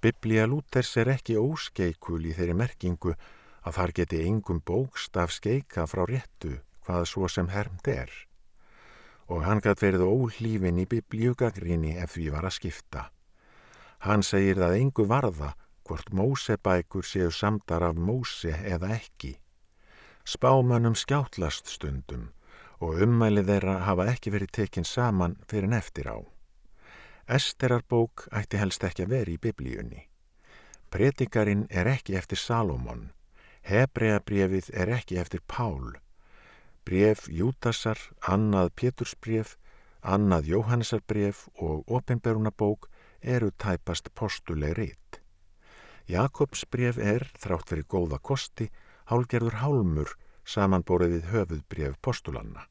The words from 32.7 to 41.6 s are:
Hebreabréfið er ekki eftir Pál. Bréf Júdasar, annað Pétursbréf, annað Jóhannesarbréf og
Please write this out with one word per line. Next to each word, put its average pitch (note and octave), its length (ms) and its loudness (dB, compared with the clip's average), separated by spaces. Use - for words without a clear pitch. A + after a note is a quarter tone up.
Hebreabréfið G2+ 1080 2
er F#2 240 0
ekki F2+ 240 -4
eftir F2 240 -6
Pál. C2+ 480 -4
Bréf G#2 440 4
Júdasar, A2 680 0
annað G2 560 4
Pétursbréf, - 800 -2
annað F2+ 500 4
Jóhannesarbréf G#2+ 1000 0
og D#2 320 -4